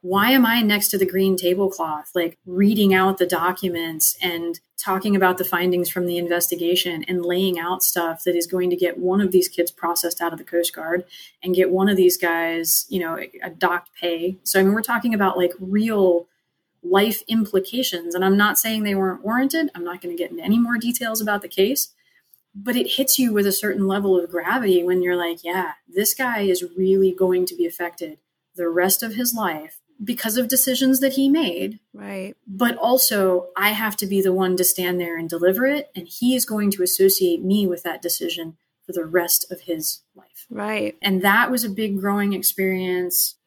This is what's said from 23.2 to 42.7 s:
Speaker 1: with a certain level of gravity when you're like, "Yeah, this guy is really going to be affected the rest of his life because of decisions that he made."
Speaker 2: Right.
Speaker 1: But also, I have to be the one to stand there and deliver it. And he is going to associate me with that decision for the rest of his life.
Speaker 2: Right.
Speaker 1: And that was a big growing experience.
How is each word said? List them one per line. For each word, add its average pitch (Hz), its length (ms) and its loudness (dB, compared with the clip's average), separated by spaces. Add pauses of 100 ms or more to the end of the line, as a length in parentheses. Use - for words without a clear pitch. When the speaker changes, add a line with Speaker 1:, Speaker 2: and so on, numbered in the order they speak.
Speaker 1:
with 202 160 2
a 190 40 0
certain 196 360 -2
level 196 280 2
of 170 140 0
gravity 180 540 2
when 180 180 2
you're 180 140 0
like, 170 260 -4
"Yeah, 170 300 -4 (160)
this 202 260 0
guy 240 280 -2
is 185 200 2 (140)
really 190 340 4
going 180 360 0
to 175 100 -10
be 170 100 0
affected 170 520 -8 (360)
the 175 140 -4
rest 180 340 0
of 220 120 -6
his 240 200 -2
life 165 460 -6 (220)
because 220 340 -4
of 247 100 0
decisions 262 540 2
that 269 140 0
he 269 140 2
made." 214 520 0 (120)
Speaker 2:
Right. 202 440 -12 (100)
Speaker 1:
But 233 300 -2
also, 202 800 2
I 202 140 2
have 214 260 -4
to 202 100 -6
be 196 140 0
the 190 120 2
one 185 240 0
to 185 80 0
stand 180 360 0
there 170 160 -4
and 165 120 -6
deliver 180 380 2
it. - 300 -2
And 175 100 -10
he 247 300 0
is 247 80 0
going 208 260 0
to 180 140 -2
associate 180 580 2
me 196 240 2
with 175 160 -4
that - 180 -6
decision 165 560 -6 (260)
for 185 100 -14
the 170 120 -4
rest 175 460 -2
of 180 120 -12
his 160 400 -6 (120)
life. - 340 -20
Speaker 2:
Right. 214 540 -6
Speaker 1:
And 190 200 0
that 226 280 4
was 240 140 0
a 226 40 -4
big 196 320 -2
growing 202 320 0
experience. 185 1000 -2 (120)